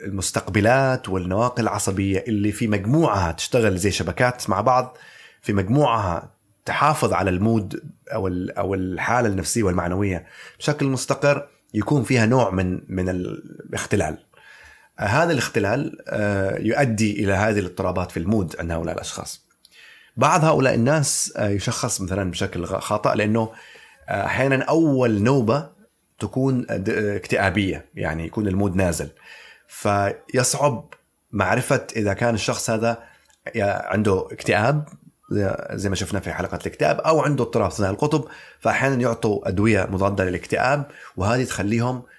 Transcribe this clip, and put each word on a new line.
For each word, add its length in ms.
المستقبلات 1040
والنواقل 540
العصبية 640
اللي 240
في 160
مجموعها 640
تشتغل 460
زي 140
شبكات 580
مع 120
بعض، 360
في 120
مجموعها 800
تحافظ 480
على 160
المود 540
أو 140
ال-، 300
أو 160
الحالة 540
النفسية 360
والمعنوية 640
بشكل 260
مستقر، 640
يكون 300
فيها 220
نوع 240
من، 380
من 220
الاختلال. 1080
آه، 40
هذا 280
الاختلال، 640
آه، 520
يؤدي 640
إلى 100
هذه 260
الاضطرابات 520
في 60
المود 420
عند 120
هؤلاء 240
الأشخاص. 480
بعض 280
هؤلاء 280
الناس، 640
آه، 120
يشخص 520
مثلًا 300
بشكل 340
غ-، 140
خاطئ، 360
لأنه، 340
آه، 160
أحيانًا 380
أول 580
نوبة 480
تكون 500
د-، 200
آه، 260
اكتئابية، 680
يعني 300
يكون 220
المود 280
نازل، 340
فيصعب 1300
معرفة 640
إذا 180
كان 220
الشخص 340
هذا 340
يا-، 300
عنده 460
اكتئاب، 560
زي، 240
زي 180
ما 60
شفنا 240
في 140
حلقة 220
الاكتئاب، 440
أو 220
عنده 220
اضطراب 280
ثنائي 220
القطب. 320
فأحيانًا 360
يعطوا 540
أدوية 420
مضادة 320
للاكتئاب، 640
وهذه 260
تخليهم 600